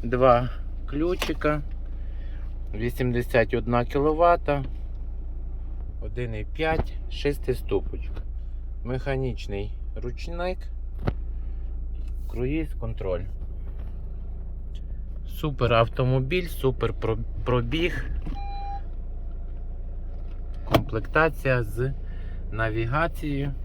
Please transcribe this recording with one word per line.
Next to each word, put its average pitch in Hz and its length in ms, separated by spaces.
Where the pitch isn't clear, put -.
два 123 460
ключика, 151 760
вісімдесят 120 800
одна 120 320
кіловата, 156 760
один 113 340
і 107 180
п'ять, 160 400
шестиступочка. - 1080
Механічний 123 920
ручник, 170 600
круїз-контроль. 117 920
Супер 131 460
автомобіль, 127 760
супер 120 460
про-, 110 240
пробіг. 123 600
Комплектація 131 1000
з 117 300
навігацією 139 1000